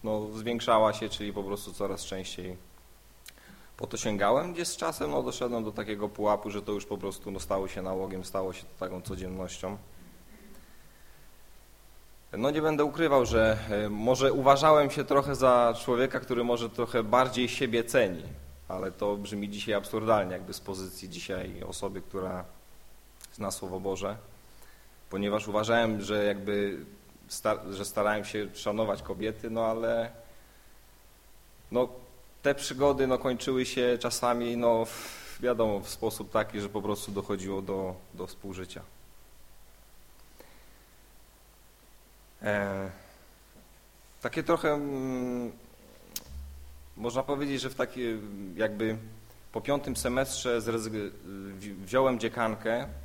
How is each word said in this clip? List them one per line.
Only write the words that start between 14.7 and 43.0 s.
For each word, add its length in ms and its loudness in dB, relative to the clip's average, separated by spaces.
się 120 -2
trochę 320 4
za 380 8
człowieka, 360 2
który 240 0
może 260 0
trochę 340 0
bardziej 460 4
siebie 340 0
ceni, 400 2
ale 240 -4
to 240 0
brzmi 340 -6
dzisiaj 260 -2
absurdalnie, 580 2
jakby 200 -8
z 60 -10
pozycji 500 -10
dzisiaj 580 -8
osoby, 340 -6
która 440 -6
zna 180 -4
Słowo 280 -8
Boże, 380 -4
ponieważ 380 0
uważałem, 540 2
że 220 0
jakby 640 0
sta-, 460 -2
że 120 -6
starałem 400 0
się 280 -4
szanować 480 -2
kobiety, 480 -4
no, 160 0
ale, 460 0
no, 180 2
te 140 4
przygody, 520 2
no, 100 4
kończyły 480 0
się 340 2
czasami, 580 0
no, 280 4
w, 560 -12
wiadomo, 380 2
w 100 -10
sposób 420 -4
taki, 300 0
że 80 -4
po 120 -4
prostu 300 -4
dochodziło 500 -2
do, 340 -4
do 140 -10
współżycia. 540 -12
E, 480 0